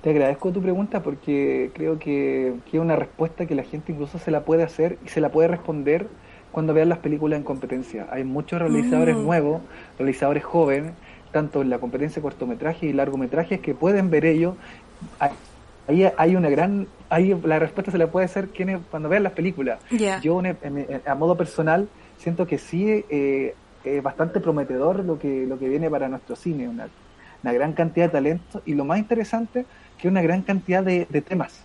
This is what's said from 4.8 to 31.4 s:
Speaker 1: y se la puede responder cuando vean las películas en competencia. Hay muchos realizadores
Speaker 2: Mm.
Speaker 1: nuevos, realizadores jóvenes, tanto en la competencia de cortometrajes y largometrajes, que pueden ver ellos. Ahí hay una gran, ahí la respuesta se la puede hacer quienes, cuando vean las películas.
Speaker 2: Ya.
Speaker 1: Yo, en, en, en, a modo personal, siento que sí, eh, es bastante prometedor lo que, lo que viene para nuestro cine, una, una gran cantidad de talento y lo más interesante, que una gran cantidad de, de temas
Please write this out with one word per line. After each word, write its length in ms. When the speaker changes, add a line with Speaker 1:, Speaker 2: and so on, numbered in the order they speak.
Speaker 1:
y 60
se 100
la 100
puede 180
responder 600
cuando 240
vean 140
las 100
películas 400
en 40
competencia. 680
Hay 120
muchos 360
realizadores 580
Speaker 2:
Mm. 80
Speaker 1:
nuevos, 360
realizadores 460
jóvenes, 500
tanto 320
en 80
la 80
competencia 380
de 40
cortometrajes 640
y 100
largometrajes, 680
que 120
pueden 380
ver 140
ellos. 280
Ahí 280
hay 200
una 160
gran, 340
ahí 340
la 140
respuesta 340
se 60
la 80
puede 220
hacer 220
quienes, 280
cuando 180
vean 140
las 100
películas. 460
Speaker 2:
Ya. 320
Speaker 1:
Yo, 180
en, 220
en, 160
en, 260
a 120
modo 200
personal, 540
siento 260
que 140
sí, 500
eh, 460
es 200
bastante 360
prometedor 640
lo 140
que, 300
lo 100
que 100
viene 220
para 200
nuestro 260
cine, 340
una, 200
una 120
gran 200
cantidad 320
de 60
talento 560
y 80
lo 100
más 140
interesante, 680
que 120
una 120
gran 200
cantidad 420
de, 260
de 120
temas 440